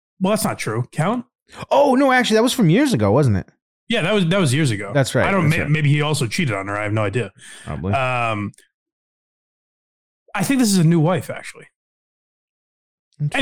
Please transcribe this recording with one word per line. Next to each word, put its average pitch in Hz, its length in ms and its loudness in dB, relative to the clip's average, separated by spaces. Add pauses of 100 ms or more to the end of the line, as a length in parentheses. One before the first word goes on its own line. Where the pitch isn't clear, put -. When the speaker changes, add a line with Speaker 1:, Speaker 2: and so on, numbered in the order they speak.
(200)
Speaker 1:
well, 185 120 0
that's 214 120 -2
not 120 140 -4
true. 120 340 -4
Count? 214 320 -2 (460)
Speaker 2:
Oh, 269 240 4
no, 269 180 4
actually, 226 220 2
that 220 80 4
was 247 100 2
from 202 180 2
years 254 220 4
ago, 104 200 2
wasn't 123 240 2
it? - 120 -6 (400)
Speaker 1:
Yeah, 233 140 0
that 175 120 0
was, 196 140 2
that 185 100 2
was 160 160 2
years 147 160 0
ago. 101 240 -6
Speaker 2:
That's 135 200 0
right, 117 120 2
Speaker 1:
I - 40 0
don't, 190 140 0
Speaker 2:
that's 156 120 2
Speaker 1:
may-, - 60 -2
Speaker 2:
right. 147 80 -4
Speaker 1:
maybe 151 200 0
he 147 120 2
also 147 240 -2
cheated 120 280 -2
on 98 140 -6
her. 101 100 -4
I 104 60 -4
have 104 100 -4
no 110 100 0
idea. 101 280 -4 (320)
Speaker 2:
Probably. 76 280 -6
Speaker 1:
Um, 117 600 -2 (1800)
I 202 80 -2
think 262 180 0
this 226 100 2
is 190 80 2
a 170 60 4
new 170 160 4
wife, 160 300 0
actually. - 360 -16 (1500)
Speaker 2:
Interesting. 147 220 -2